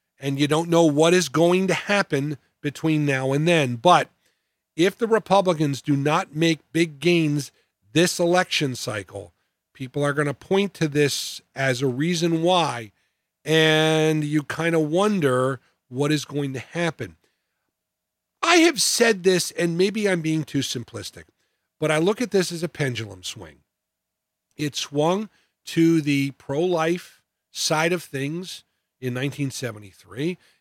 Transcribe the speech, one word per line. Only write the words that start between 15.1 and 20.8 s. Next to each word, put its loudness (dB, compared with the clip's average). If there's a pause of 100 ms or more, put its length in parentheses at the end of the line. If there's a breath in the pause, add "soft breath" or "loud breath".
what -2
is -2
going -6
to -8
happen. -6 (1300)
I 4
have 4
said 2
this, 2
and -2
maybe 0
I'm 0
being -2
too -4
simplistic, -10 (540)